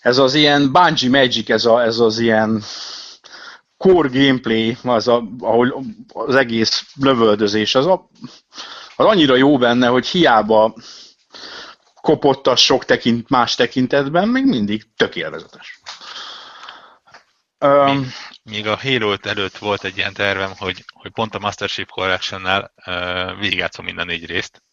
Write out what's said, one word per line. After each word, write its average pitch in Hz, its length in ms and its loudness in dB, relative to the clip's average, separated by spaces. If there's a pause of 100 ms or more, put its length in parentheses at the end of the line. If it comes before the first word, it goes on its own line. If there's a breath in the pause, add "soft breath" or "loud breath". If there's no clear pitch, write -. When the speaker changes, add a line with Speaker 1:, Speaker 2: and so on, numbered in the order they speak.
Speaker 1:
Ez 123 180 2
az 131 160 2
ilyen 143 380 2
Bungie 151 380 2
Magic, 123 400 2
ez 110 140 2
a, 117 180 4
ez 113 160 -2
az 113 200 2
ilyen 110 440 0 (1120 loud breath)
core 175 360 4
gameplay, 120 720 2
az 120 260 0
a, 120 160 2 (160)
ahol 120 440 0 (280)
az - 220 -4
egész 113 500 0 (160)
lövöldözés, 107 760 2
az 135 120 2
a, 180 220 0 (880 loud breath)
az 135 100 2
annyira 151 300 4
jó 139 220 4
benne, 120 280 2
hogy 123 200 2
hiába 110 680 4 (1300 loud breath)
kopott 143 460 2
a 127 100 2
sok - 280 2
tekint-, 117 440 0
más 123 260 2
tekintetben, 139 760 0
még 262 160 0
mindig 107 420 0 (100)
tök - 200 -2
élvezetes. 78 640 -12 (1800 loud breath)
Öm, 139 380 4
Speaker 2:
Még, 135 100 -4 (360 loud breath)
még 107 240 -10
a 104 160 -2
Halo 113 400 -2
előtt 101 360 -6
volt 101 260 -4
egy 95 120 -8
ilyen 98 160 -6
tervem, 98 440 -4
hogy, 92 360 -8
hogy - 200 -18
pont 110 220 -6
a 104 40 -6
Master 101 300 -6
Chief - 200 -8
Collection-nál, 95 840 -4 (140)
ö, 90 540 -6
végigjátszom 92 440 -4
minden 90 220 -8
négy 85 200 -10
részt. 87 360 -10 (100)